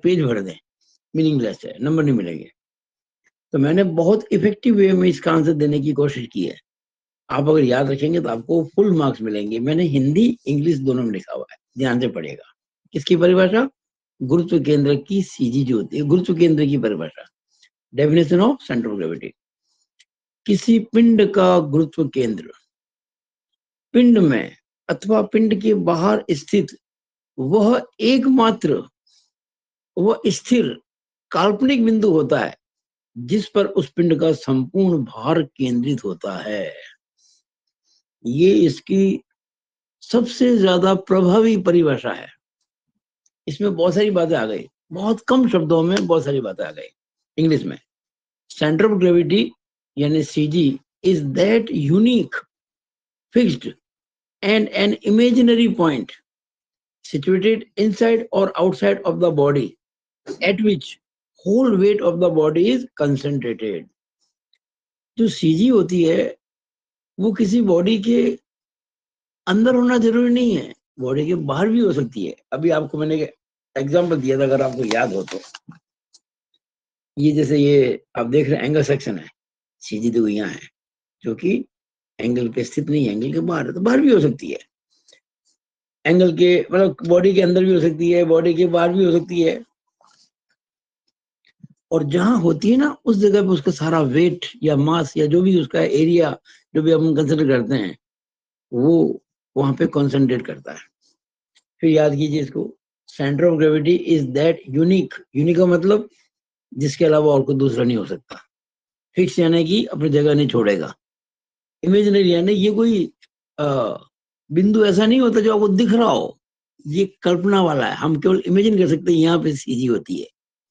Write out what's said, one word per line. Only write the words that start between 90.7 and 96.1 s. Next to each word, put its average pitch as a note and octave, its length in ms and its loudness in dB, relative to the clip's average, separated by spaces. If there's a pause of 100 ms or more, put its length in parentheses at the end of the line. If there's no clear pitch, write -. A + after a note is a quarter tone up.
और D#3+ 120 0
जहां F3+ 380 0
होती E3 300 2
है B3+ 60 4
ना, C#4+ 280 0
उस A3+ 120 2
जगह G3+ 240 4
पे F#3+ 60 0
उसका F3 240 0
सारा D#3+ 300 0
weight E3 440 0 (180)
या D#3 120 2
mass D3+ 420 0
या D3+ 80 0
जो E3 160 2
भी F#3 180 4
उसका D#3+ 220 -2
area, D#3+ 560 2 (380)